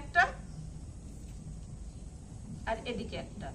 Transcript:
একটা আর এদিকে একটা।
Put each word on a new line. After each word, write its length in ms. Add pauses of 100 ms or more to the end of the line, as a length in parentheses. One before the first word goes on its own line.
একটা 220 (2500)
আর 100 (140)
এদিকে 260
একটা। 380